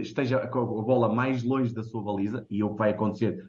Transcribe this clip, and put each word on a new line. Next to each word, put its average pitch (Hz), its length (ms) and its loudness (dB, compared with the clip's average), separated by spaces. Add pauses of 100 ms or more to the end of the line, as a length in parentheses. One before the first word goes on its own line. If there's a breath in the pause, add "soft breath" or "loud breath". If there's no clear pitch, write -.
esteja 131 480 0
com 131 100 -2
a 110 240 -2
bola 120 320 4
mais 127 300 0
longe 127 280 0
da 110 100 -6
sua 113 200 -6
baliza, 101 480 -2
e 101 100 -2
é 104 40 4
o 104 80 0
que - 60 -8
vai 107 120 4
acontecer 104 580 0